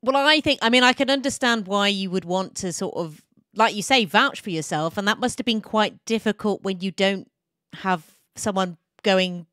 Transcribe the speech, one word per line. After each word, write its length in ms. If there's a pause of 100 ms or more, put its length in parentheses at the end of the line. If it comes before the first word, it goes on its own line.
Well, 160
I 240
think, 220
I 80
mean, 120
I 100
can 180
understand 560
why 220
you 220
would 140
want 320
to 160
sort 240
of, 260 (320)
like 200
you 80
say, 220
vouch 360
for 100
yourself, 460
and 100
that 120
must 200
have 80
been 140
quite 460
difficult 560
when 180
you 100
don't 400 (440)
have 420 (180)
someone 440 (240)
going 500